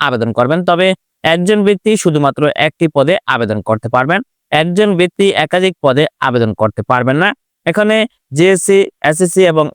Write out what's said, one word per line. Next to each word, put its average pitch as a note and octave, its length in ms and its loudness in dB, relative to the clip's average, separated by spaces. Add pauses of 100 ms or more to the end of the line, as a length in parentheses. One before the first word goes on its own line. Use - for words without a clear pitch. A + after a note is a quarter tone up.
আবেদন A#2 300 -2
করবেন, C3+ 220 0 (100)
তবে F3 180 2 (360)
একজন F3+ 440 0
ব্যক্তি G#3 240 0 (120)
শুধুমাত্র D3 380 0 (260)
একটি E3 180 -4 (100)
পদে C#3+ 180 2 (200)
আবেদন A2 340 -2
করতে A2 280 -4
পারবেন, D3+ 240 0 (320)
একজন F3 380 0 (100)
ব্যক্তি F3+ 260 0 (180)
একাধিক F#3 300 0 (100)
পদে C#3 200 2 (240)
আবেদন A#2 240 0 (100)
করতে G#2+ 200 -2 (100)
পারবেন B2+ 320 0
না। G3+ 60 0 (360)
এখানে G#3+ 300 0 (420)
জিএসসি, F#3+ 420 2 (300)
এসএসসি F3 320 0 (100)
এবং D#3 240 0